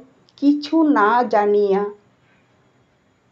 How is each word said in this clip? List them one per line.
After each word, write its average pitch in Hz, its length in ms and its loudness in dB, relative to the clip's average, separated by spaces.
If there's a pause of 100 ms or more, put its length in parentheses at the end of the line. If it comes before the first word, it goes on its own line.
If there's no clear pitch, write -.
(360)
কিছু 294 460 0
না 240 420 2
জানিয়া 208 600 0 (1500)